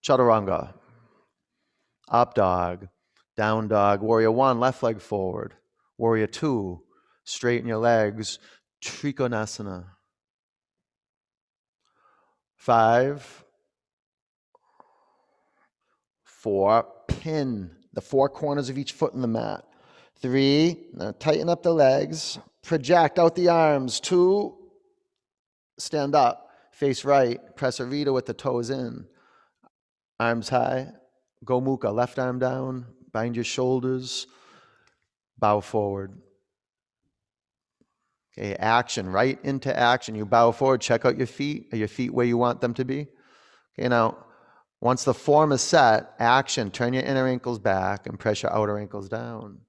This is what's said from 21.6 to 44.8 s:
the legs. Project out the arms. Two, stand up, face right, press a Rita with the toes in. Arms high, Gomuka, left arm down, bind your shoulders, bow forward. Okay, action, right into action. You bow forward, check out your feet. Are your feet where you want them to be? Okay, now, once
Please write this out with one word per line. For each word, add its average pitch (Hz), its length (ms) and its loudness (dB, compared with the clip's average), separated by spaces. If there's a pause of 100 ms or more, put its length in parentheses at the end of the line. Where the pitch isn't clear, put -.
the 170 100 2
legs. 147 680 2 (240)
Project 160 560 2
out 165 160 4
the 175 140 4
arms. 151 500 2
Two, 185 580 2 (1200)
stand 143 380 0
up, - 340 4 (220)
face 139 320 -2
right, 135 360 4 (160)
press 127 240 -2
a 123 60 -6
Rita 139 280 -2
with 127 120 0
the 117 80 -8
toes 120 360 -4
in. 120 360 -8 (1120)
Arms 117 300 -2
high, 131 420 0 (540)
Gomuka, 127 480 -2
left 120 260 -2
arm 127 200 -4
down, 127 460 -4 (260)
bind 117 240 -4
your 117 100 -4
shoulders, 127 840 -4 (1120)
bow 104 220 0
forward. 98 540 -6 (2250)
Okay, 101 180 -8
action, 110 540 0
right 117 340 0
into 139 340 -4
action. 120 380 0
You 107 100 -6
bow 117 260 4
forward, 131 300 0
check 117 240 0
out 123 120 2
your 123 100 -4
feet. 147 460 -8
Are 117 40 -6
your 107 100 -2
feet 123 260 -6
where 123 120 0
you 120 120 0
want 120 240 0
them 120 140 -2
to 131 100 -4
be? 139 220 -6 (680)
Okay, 123 120 -4
now, 117 360 2 (540)
once 123 240 0